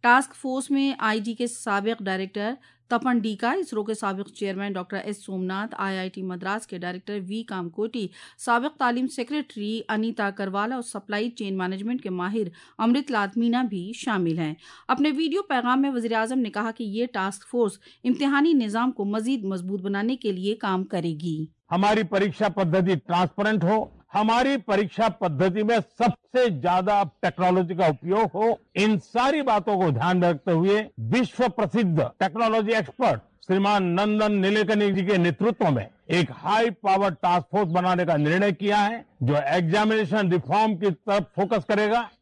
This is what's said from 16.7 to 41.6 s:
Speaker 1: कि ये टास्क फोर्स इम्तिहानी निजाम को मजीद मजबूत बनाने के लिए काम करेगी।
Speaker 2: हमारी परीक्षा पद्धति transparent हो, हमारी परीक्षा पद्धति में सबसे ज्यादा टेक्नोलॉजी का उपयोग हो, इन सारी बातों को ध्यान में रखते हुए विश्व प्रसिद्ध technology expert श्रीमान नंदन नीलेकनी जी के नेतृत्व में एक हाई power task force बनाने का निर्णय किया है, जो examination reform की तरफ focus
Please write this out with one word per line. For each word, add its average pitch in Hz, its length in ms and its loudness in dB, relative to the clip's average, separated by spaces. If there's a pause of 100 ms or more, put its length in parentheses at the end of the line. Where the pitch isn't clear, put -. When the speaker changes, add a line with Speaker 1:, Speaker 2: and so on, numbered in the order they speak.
Speaker 1:
कि 226 180 -8
ये 226 240 -2
टास्क 196 320 -4
फोर्स 233 340 0 (240)
इम्तिहानी 285 500 2
निजाम 233 360 0
को 208 160 -6
मजीद 220 400 -2
मजबूत 190 360 -4
बनाने 202 340 -2
के 214 160 -4
लिए 190 280 -2
काम 190 260 -2
करेगी। 165 500 -4 (340)
Speaker 2:
हमारी 208 340 2
परीक्षा 202 460 -2
पद्धति 185 460 2
transparent 180 680 -2
हो, 208 260 2 (220)
हमारी 233 460 2
परीक्षा 208 540 0
पद्धति 180 500 0
में 226 180 2
सबसे - 720 0
ज्यादा 180 520 2 (200)
टेक्नोलॉजी 180 520 2
का 175 140 2
उपयोग 180 440 2
हो, 220 260 2 (180)
इन 208 220 4
सारी 269 440 0
बातों 214 360 0
को 180 120 2
ध्यान 170 280 2
में 175 100 4
रखते 170 240 0
हुए 190 280 4 (300)
विश्व 247 400 2
प्रसिद्ध 185 500 0
technology 220 720 0
expert 208 480 0 (240)
श्रीमान 196 460 2
नंदन 214 440 2
नीलेकनी 208 580 2
जी 185 120 0
के 196 140 2
नेतृत्व 175 520 2
में 123 180 0 (220)
एक 160 240 2
हाई 214 360 0 (100)
power 196 360 2
task 180 300 2
force 190 240 0
बनाने 180 340 2
का 165 140 2
निर्णय 180 340 2
किया 202 260 0
है, 214 260 0 (180)
जो 135 140 2
examination 185 960 2
reform 190 440 2
की 190 140 0
तरफ 196 460 -2
focus 190 280 0